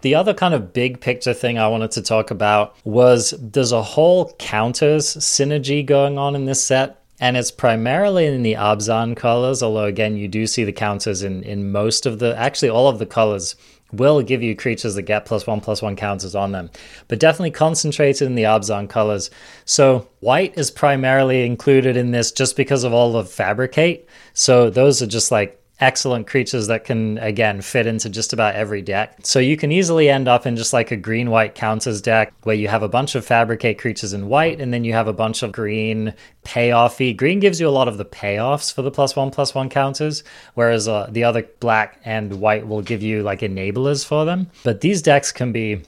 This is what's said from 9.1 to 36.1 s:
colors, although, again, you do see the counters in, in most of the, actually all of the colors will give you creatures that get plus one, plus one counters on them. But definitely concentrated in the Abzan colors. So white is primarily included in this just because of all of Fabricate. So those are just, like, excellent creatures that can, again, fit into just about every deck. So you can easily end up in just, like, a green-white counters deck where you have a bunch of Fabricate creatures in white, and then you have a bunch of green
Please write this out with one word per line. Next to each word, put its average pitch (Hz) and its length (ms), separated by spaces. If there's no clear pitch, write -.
colors, 123 460
although, 107 220
again, 107 320
you 101 120
do 110 180
see 113 180
the 101 80
counters 101 500
in, 95 220
in 101 280
most 104 340
of 113 120
the, 117 180
actually 123 340
all 120 180
of 123 100
the 104 80
colors 104 500
will 139 300
give 120 200
you 113 140
creatures 113 400
that 101 60
get 104 220
plus 107 220
one, 107 140
plus 107 200
one 104 140
counters 98 400
on 98 160
them. 90 180
But 113 140
definitely 160 320
concentrated 151 720
in 127 80
the 117 80
Abzan 104 460
colors. 104 420
So 131 440
white 147 400
is 143 140
primarily 131 760
included 127 500
in 123 140
this 120 220
just 127 240
because 139 260
of 120 100
all 120 240
of 107 140
Fabricate. 127 800
So 123 380
those 131 300
are 123 60
just, 107 240
like, 104 300
excellent 127 480
creatures 120 400
that 113 160
can, 110 340
again, 107 420
fit 117 240
into 110 240
just 107 240
about 107 220
every 104 260
deck. 98 440
So - 160
you 135 160
can 151 160
easily 165 360
end 135 200
up 120 180
in 120 100
just, 113 160
like, 117 200
a 120 40
green-white 110 600
counters 110 440
deck 110 320
where 110 100
you 104 140
have 107 160
a 107 40
bunch 127 280
of 117 100
Fabricate 117 500
creatures 107 360
in 101 160
white, 156 320
and 127 120
then 120 120
you 113 80
have 110 160
a 110 40
bunch 110 300
of 113 80
green 110 640